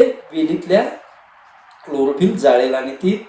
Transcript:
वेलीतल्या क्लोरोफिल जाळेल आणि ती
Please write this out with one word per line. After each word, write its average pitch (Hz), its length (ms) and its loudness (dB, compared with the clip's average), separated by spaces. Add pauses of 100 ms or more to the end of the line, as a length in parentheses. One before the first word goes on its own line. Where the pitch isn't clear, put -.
(320)
वेलीतल्या 170 500 0 (1000)
क्लोरोफिल 143 540 0
जाळेल 131 360 2
आणि 131 220 -6
ती 196 200 0 (120)